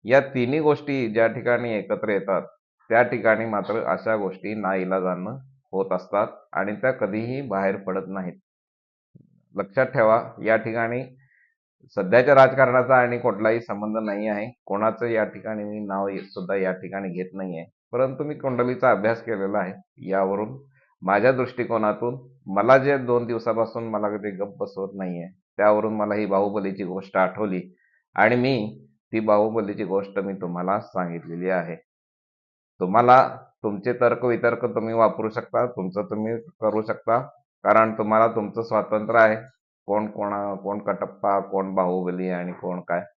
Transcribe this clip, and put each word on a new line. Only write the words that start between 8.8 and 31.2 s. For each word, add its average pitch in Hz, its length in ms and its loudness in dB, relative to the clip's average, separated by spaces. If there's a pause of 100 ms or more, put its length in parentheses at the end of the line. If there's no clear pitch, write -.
लक्षात 101 300 0
ठेवा, 117 460 2 (140)
या 110 120 4
ठिकाणी 117 460 -4 (920)
सध्याच्या 120 400 6
राजकारणाचा 127 600 6
आणि 123 220 4
कुठलाही 113 440 0
संबंध 107 360 -6
नाही 107 300 -4
आहे. 107 380 -6
कोणाचं 107 400 -2
या 113 180 0
ठिकाणी 104 400 -8
मी 104 160 -8
नाव 98 280 -4
ये-, 98 160 -8
सुद्धा 95 320 -8
या 95 160 0
ठिकाणी 95 380 -8
घेत 90 240 -8
नाहीये, 92 320 -8 (260)
परंतु 131 320 -2
मी 147 120 -8
कुंडलीचा 127 560 0
अभ्यास 110 300 0
केलेला 101 360 -4
आहे. 95 160 -4 (360)
यावरून 98 480 -2 (440)
माझ्या 101 300 4
दृष्टिकोनातून 117 1000 -2 (140)
मला 104 320 4
जे 139 200 2
दोन 120 280 0
दिवसापासून 113 580 -2
मला 107 260 -2
ते 104 220 -4
गप्प 98 260 -8
बसवत 98 380 -6
नाहीये, 90 340 -8 (280)
त्यावरून 107 360 4
मला 104 220 0
ही 107 100 -2
बाहुबलीची 98 580 -2
गोष्ट 92 340 -6
आठवली 92 580 -2 (400)
आणि 113 200 4
मी 123 500 -2 (260)
ती 110 80 -2
बाहुबलीची 107 640 0
गोष्ट 98 360 -4
मी 98 140 -4
तुम्हाला 92 460 -4
सांगितलेली 87 680 -6